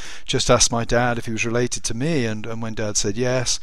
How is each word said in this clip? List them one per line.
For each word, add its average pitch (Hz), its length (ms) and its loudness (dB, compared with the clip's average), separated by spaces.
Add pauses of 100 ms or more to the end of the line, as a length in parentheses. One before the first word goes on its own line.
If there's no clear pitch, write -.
(240)
just - 260 2
asked 120 220 6
my 117 140 0
dad 120 320 2
if - 80 -6
he 117 60 -4
was 110 120 -2
related 120 400 0
to 110 100 -2
me, 135 300 0
and, 110 220 -4
and 113 160 -6
when 110 120 -4
Dad 107 220 -2
said 104 200 0
yes, 123 460 0